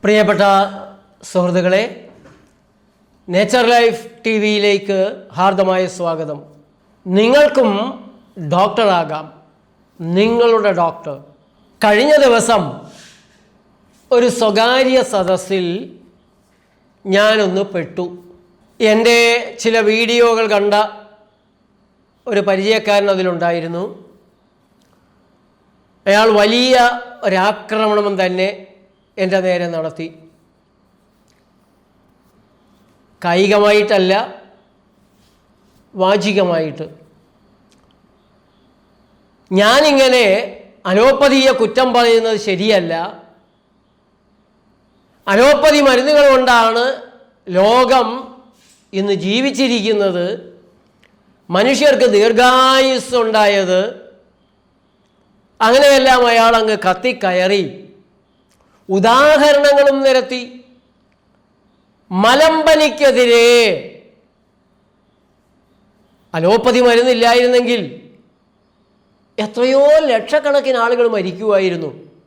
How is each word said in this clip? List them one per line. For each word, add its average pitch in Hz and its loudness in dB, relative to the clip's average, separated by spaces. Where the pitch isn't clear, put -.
പ്രിയപ്പെട്ട 202 2
സുഹൃത്തുക്കളെ, 180 -2
നേച്ചർ 208 0
ലൈഫ് 233 0
ടി 226 -4
വിയിലേക്ക് 202 -2
ഹാർദമായ 185 0
സ്വാഗതം. 160 -8
നിങ്ങൾക്കും 269 2
ഡോക്ടറാകാം, 175 -2
നിങ്ങളുടെ 226 0
ഡോക്ടർ. 160 -6
കഴിഞ്ഞ 233 2
ദിവസം 233 2
ഒരു 240 2
സ്വകാര്യ 240 0
സദസ്സിൽ 185 -4
ഞാനൊന്ന് 202 0
പെട്ടു. 180 -8
എൻ്റെ 220 2
ചില 226 -2
വീഡിയോകൾ 226 0
കണ്ട 202 0
ഒരു 202 -2
പരിചയക്കാരൻ 202 0
അതിലുണ്ടായിരുന്നു. 170 -4
അയാൾ 208 2
വലിയ 247 0
ഒരാക്രമണം 208 -2
തന്നെ 185 -4
എൻ്റെ 190 -2
നേരെ 180 -2
നടത്തി. 160 -8
കായികമായിട്ടല്ല, 202 2
വാചികമായിട്ട്. 180 -2
ഞാനിങ്ങനെ 262 2
അലോപ്പതിയെ 262 2
കുറ്റം 247 -2
പറയുന്നത് 226 0
ശരിയല്ല. 185 -2
അലോപ്പതി 285 2
മരുന്നുകൾ 285 2
കൊണ്ടാണ് 240 2
ലോകം 240 2
ഇന്ന് 202 -2
ജീവിച്ചിരിക്കുന്നത്, 220 -2
മനുഷ്യർക്ക് 247 2
ദീർഘായുസ് 254 2
ഉണ്ടായത്. 202 0
അങ്ങനെയെല്ലാം 262 4
അയാൾ 226 4
അങ്ങ് 214 -2
കത്തിക്കയറി 185 -2
ഉദാഹരണങ്ങളും 285 4
നിരത്തി. 262 0
മലമ്പനിക്കെതിരെ 277 2
അലോപ്പതി 220 2
മരുന്നില്ലായിരുന്നെങ്കിൽ 240 2
എത്രയോ 254 0
ലക്ഷക്കണക്കിന് 262 -2
ആളുകൾ 240 0
മരിക്കുമായിരുന്നു. 185 -4